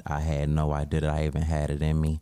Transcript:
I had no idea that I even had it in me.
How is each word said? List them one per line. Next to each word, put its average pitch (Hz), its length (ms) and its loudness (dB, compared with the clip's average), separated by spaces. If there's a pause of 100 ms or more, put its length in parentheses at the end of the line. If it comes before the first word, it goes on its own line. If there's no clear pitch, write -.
I 76 120 -2
had 76 300 0
no 76 240 2
idea 73 280 -2
that 76 100 2
I 76 140 0
even 76 180 0
had 76 260 0
it 73 140 -4
in 78 180 2
me. 78 200 0